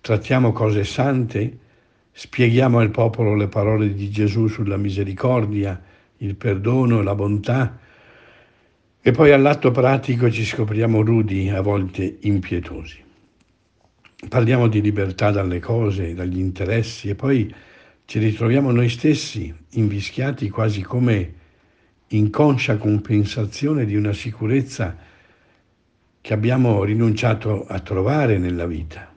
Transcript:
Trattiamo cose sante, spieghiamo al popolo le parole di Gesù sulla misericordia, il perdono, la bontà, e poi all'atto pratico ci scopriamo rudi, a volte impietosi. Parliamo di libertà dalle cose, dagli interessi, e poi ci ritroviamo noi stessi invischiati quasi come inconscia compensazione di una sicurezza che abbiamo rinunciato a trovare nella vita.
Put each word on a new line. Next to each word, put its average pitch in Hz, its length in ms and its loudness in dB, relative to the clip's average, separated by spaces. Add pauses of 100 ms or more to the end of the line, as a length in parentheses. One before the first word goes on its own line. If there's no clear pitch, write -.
Trattiamo 120 520 0
cose 104 320 0
sante, 127 720 -2 (540)
spieghiamo 120 680 2
al 110 120 4
popolo 110 440 0
le 104 140 0
parole 107 460 0
di 101 160 -6
Gesù 107 380 0
sulla 98 280 -4
misericordia, 98 1040 -2 (380)
il 98 180 -6
perdono, 117 640 0
la 98 140 -2
bontà, 104 640 -2 (1200)
e 127 120 2
poi 147 200 8
all'atto 143 380 4
pratico 123 600 2
ci 110 140 -2
scopriamo 110 560 0
rudi, 104 480 2
a 98 140 -2
volte 98 580 -2
impietosi. 87 840 -4 (1300)
Parliamo 120 400 2
di 107 120 2
libertà 104 500 0
dalle 92 280 -2
cose, 98 540 -2
dagli 90 260 -6
interessi, 95 680 -4
e 101 60 -2
poi 127 380 0 (520)
ci - 140 -6
ritroviamo 117 540 2
noi 120 160 4
stessi 117 640 -2 (180)
invischiati 107 800 -2
quasi 104 320 -2
come 107 520 0 (720)
inconscia 120 680 2
compensazione 107 1120 0
di 104 100 -2
una 104 160 0
sicurezza 110 840 -4 (1200)
che - 140 -6
abbiamo 113 500 2
rinunciato 107 840 0
a 95 140 -6
trovare 110 580 0
nella 90 280 -2
vita. 80 500 -10